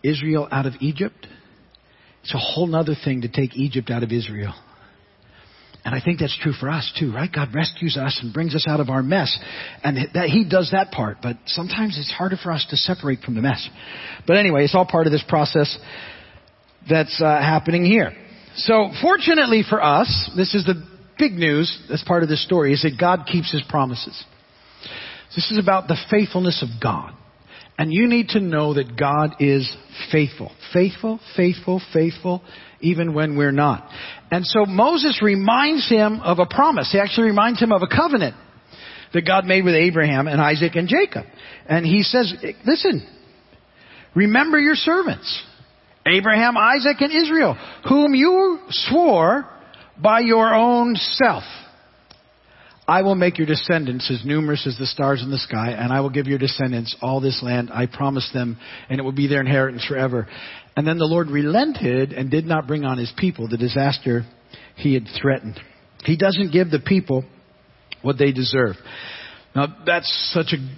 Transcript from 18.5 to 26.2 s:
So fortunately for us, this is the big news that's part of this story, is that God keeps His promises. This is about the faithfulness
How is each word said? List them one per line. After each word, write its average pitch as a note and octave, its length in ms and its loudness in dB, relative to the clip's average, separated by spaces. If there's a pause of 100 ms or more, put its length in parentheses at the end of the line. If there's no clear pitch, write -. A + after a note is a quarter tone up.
So A3 340 2 (120)
fortunately D4 680 4
for G#3+ 140 0
us, D#3 540 2
this F#3 180 0
is F#3+ 100 0
the E3+ 200 -2 (340)
big D4 140 2
news E3 460 0 (100)
that's D3+ 160 -6
part F3 180 2
of D#3 60 0
this D3+ 160 -2
story, D3+ 280 2
is C#3+ 100 2
that C#3 160 -2
God F3 280 2
keeps E3+ 240 -2
His D3 180 -4
promises. B2+ 560 -4 (1120)
This - 160 -4
is G#3+ 80 0
about F#3+ 300 0
the E3 80 0 (140)
faithfulness F#3 520 0